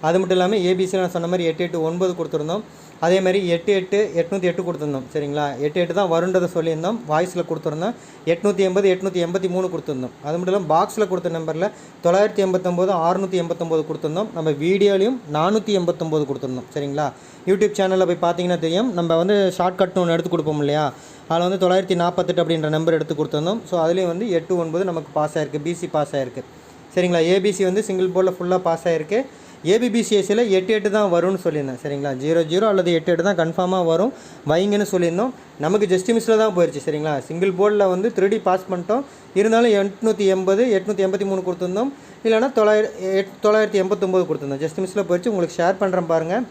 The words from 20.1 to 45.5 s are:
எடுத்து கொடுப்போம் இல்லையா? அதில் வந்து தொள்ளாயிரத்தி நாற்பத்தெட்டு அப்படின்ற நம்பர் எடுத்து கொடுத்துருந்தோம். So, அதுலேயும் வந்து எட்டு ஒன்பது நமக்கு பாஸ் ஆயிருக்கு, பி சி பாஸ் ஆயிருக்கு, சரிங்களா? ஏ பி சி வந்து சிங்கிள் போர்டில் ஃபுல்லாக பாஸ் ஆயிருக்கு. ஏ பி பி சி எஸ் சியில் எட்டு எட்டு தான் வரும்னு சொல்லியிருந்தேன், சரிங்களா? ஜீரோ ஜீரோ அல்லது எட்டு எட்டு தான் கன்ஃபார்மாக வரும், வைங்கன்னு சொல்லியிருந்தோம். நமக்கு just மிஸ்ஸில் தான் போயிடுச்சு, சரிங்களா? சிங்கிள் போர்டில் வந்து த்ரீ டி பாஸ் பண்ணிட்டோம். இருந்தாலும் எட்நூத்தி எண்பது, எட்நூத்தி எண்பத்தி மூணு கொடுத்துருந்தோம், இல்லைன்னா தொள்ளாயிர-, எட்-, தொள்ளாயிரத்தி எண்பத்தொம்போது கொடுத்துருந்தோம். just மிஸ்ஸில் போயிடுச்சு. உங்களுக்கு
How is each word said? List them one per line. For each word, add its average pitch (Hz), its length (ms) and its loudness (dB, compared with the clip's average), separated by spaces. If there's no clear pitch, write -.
எடுத்து 170 200 -2
கொடுப்போம் 151 280 -2
இல்லையா? 147 220 0
அதில் 170 200 0
வந்து 185 180 0
தொள்ளாயிரத்தி 185 380 2
நாற்பத்தெட்டு 175 400 0
அப்படின்ற 156 340 -2
நம்பர் 160 220 2
எடுத்து 151 200 -4
கொடுத்துருந்தோம். 156 500 -2
So, 185 140 -2
அதுலேயும் 175 300 0
வந்து 220 140 -4
எட்டு 175 140 -4
ஒன்பது 175 280 -2
நமக்கு 160 280 -8
பாஸ் 151 180 -2
ஆயிருக்கு, 147 300 -4
பி 175 140 -4
சி 175 60 -8
பாஸ் 147 200 -4
ஆயிருக்கு, 127 260 -8
சரிங்களா? 175 260 2
ஏ - 20 4
பி 208 120 2
சி 196 140 2
வந்து 196 180 -2
சிங்கிள் 185 260 0
போர்டில் 185 220 2
ஃபுல்லாக 180 320 0
பாஸ் 165 200 -2
ஆயிருக்கு. 160 300 0
ஏ 196 100 6
பி 247 140 0
பி 233 120 2
சி 214 120 0
எஸ் 190 100 0
சியில் 208 120 2
எட்டு 185 180 0
எட்டு 208 180 -2
தான் 208 180 2
வரும்னு 175 300 2
சொல்லியிருந்தேன், 143 400 -4
சரிங்களா? 143 280 -4
ஜீரோ 165 180 2
ஜீரோ 196 180 2
அல்லது 180 280 2
எட்டு 165 140 -2
எட்டு 170 140 0
தான் 202 140 2
கன்ஃபார்மாக 180 500 0
வரும், 185 200 2
வைங்கன்னு 202 420 2
சொல்லியிருந்தோம். 180 380 0
நமக்கு 202 280 2
just 185 240 0
மிஸ்ஸில் 226 240 2
தான் 214 160 2
போயிடுச்சு, 151 300 2
சரிங்களா? 151 260 -2
சிங்கிள் 180 300 0
போர்டில் 208 340 4
வந்து 190 240 0
த்ரீ 190 160 2
டி 226 140 0
பாஸ் 185 240 0
பண்ணிட்டோம். 202 340 -2
இருந்தாலும் 226 400 4
எட்நூத்தி 202 460 0
எண்பது, 196 280 2
எட்நூத்தி 190 280 -2
எண்பத்தி 196 240 -2
மூணு 190 180 -2
கொடுத்துருந்தோம், 180 440 -2
இல்லைன்னா 226 240 2
தொள்ளாயிர-, 214 320 4
எட்-, 190 240 -8
தொள்ளாயிரத்தி 208 380 4
எண்பத்தொம்போது 185 480 0
கொடுத்துருந்தோம். 139 340 -4
just 160 200 -6
மிஸ்ஸில் 190 260 -4
போயிடுச்சு. 180 240 0
உங்களுக்கு 170 260 -2